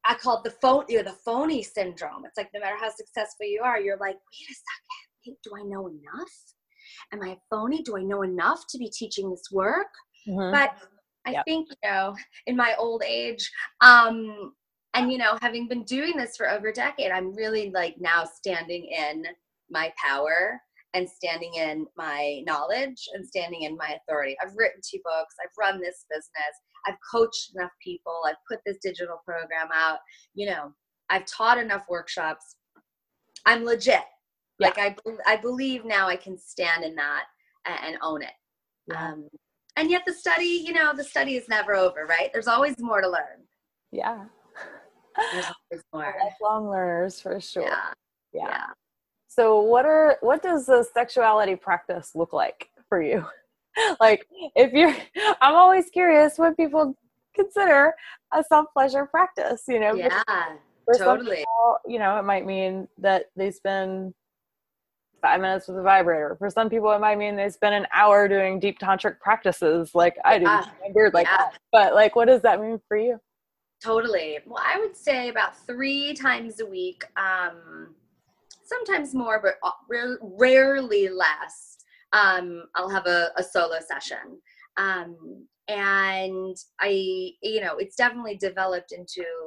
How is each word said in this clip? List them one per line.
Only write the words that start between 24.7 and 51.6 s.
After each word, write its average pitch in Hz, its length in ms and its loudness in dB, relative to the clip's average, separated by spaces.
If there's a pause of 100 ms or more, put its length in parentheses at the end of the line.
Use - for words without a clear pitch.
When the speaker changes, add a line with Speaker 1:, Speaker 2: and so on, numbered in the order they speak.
Speaker 1:
two 190 160 -12
books. 160 380 -6
I've 180 160 -14
run 196 220 -2
this 180 280 -12
business. 156 220 -10 (560)
I've 196 100 -8 (160)
coached 226 420 -2
enough 180 180 -8 (100)
people. 170 420 -10
I've 156 120 -2 (120)
put 220 160 -8
this 196 160 -8
digital 175 460 -10
program 165 480 -8
out. 160 240 0 (360)
You 202 120 -8
know, 156 260 -8 (380)
I've 190 160 -2
taught 240 320 2
enough 208 320 -4
workshops. 170 680 -8 (880)
I'm 233 200 4
legit. 233 400 2 (540)
Speaker 2:
Yeah. 196 100 4
Speaker 1:
Like, - 100 0
I 202 260 -2
bel-, 220 220 -12
I 214 100 4
believe 247 480 -6
now 202 240 0
I 180 80 -2
can 185 220 -16
stand 165 460 -4
in 160 100 -10
that 147 300 -6 (420)
a-, 170 180 -8
and 160 160 -10
own 156 220 -6
it. - 100 -14 (540)
Speaker 2:
Yeah. 160 260 -10
Speaker 1:
Um, 151 160 -16 (480)
and 320 140 0
yet 359 160 0
the 359 80 -6
study, 349 320 -2 (180)
you 339 80 -8
know, 311 220 2
the 277 100 -8
study 277 320 -4
is 240 120 -8
never 208 260 0
over, 180 320 0
right? 165 260 0
There's 226 160 -4
always 262 300 2
more 226 240 0
to - 80 0
learn. 160 320 -6 (500)
Speaker 2:
Yeah. 220 320 -6 (1080)
Speaker 1:
There's 180 140 -6
always 170 360 -14 (100)
more. 151 300 -8
Speaker 2:
Lifelong 208 480 -4
learners, 180 500 -2
for 190 200 -8
sure. - 240 -8
Speaker 1:
Yeah. - 280 -4 (400)
Speaker 2:
Yeah. - 160 -6
Speaker 1:
Yeah. - 180 -8 (640)
Speaker 2:
So 220 320 4
what 233 240 4
are, 311 360 6
what 285 220 2
does 320 240 0
the 247 280 6
sexuality 220 640 2
practice 175 580 -6